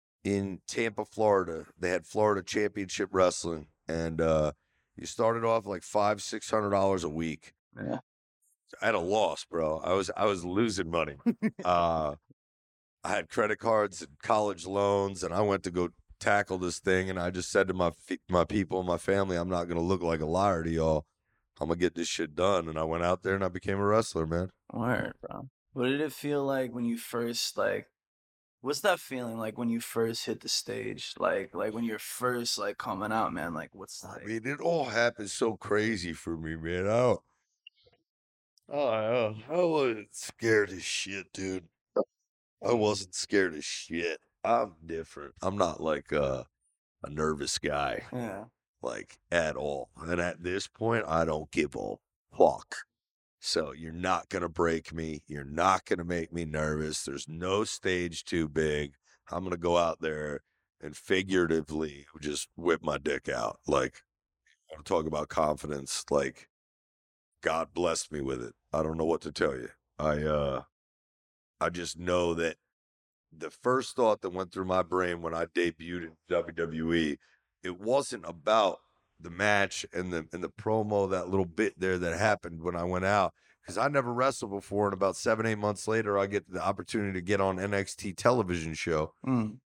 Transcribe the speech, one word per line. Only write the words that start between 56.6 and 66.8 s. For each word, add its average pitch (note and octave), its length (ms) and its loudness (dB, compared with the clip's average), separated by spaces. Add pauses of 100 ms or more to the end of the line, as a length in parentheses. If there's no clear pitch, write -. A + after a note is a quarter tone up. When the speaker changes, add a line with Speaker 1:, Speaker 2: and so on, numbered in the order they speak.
Speaker 1:
There's C#2 240 -8
no F2+ 360 0
stage F2+ 600 -2
too D#2+ 240 0
big. D2 440 0 (380)
I'm E2+ 120 -4
gonna F2+ 140 -4
go E2+ 220 4
out E2 220 2
there D2+ 420 -4 (400)
and D2 140 -10
figuratively D#2+ 1120 2 (140)
just D2 360 -4
whip E2+ 260 2
my D2+ 160 -2
dick C#2 300 -2
out. A#1+ 380 -2
Like, C2 360 2 (760)
I'm D2+ 80 -18
talking D#2+ 240 2
about D2+ 220 -2
confidence. D2 800 -2
Like, C#2 380 0 (920)